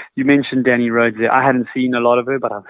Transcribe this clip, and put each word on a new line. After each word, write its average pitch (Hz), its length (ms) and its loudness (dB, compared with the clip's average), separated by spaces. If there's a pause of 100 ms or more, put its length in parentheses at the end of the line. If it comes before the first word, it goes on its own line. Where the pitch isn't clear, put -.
(160)
you 135 80 -4
mentioned 135 400 2
Danny 120 260 2
Rhodes 117 280 0
there. 113 140 0
I 131 120 2
hadn't 127 280 0
seen 127 220 -2
a 120 60 -2
lot 120 180 2
of 120 80 -4
her, 135 120 -4
but 120 140 -6
I've 104 180 -12